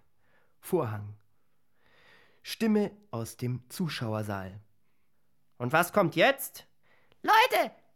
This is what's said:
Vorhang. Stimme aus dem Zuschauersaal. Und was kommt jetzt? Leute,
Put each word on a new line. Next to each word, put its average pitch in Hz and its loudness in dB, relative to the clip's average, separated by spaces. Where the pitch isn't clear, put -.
Vorhang. 107 -4
Stimme 214 0
aus 113 -8
dem 123 -4
Zuschauersaal. 107 -4
Und 123 -4
was 170 2
kommt 190 2
jetzt? 254 2
Leute, 440 4